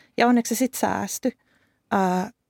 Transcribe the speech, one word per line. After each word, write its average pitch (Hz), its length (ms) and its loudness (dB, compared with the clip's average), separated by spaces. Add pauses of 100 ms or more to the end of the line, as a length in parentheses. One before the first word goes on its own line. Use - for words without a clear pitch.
(160)
Ja 233 100 4
onneksi 240 280 2
se 214 40 -4
sit 254 160 0
säästyi, 196 580 -4 (580)
ää, 185 400 0 (180)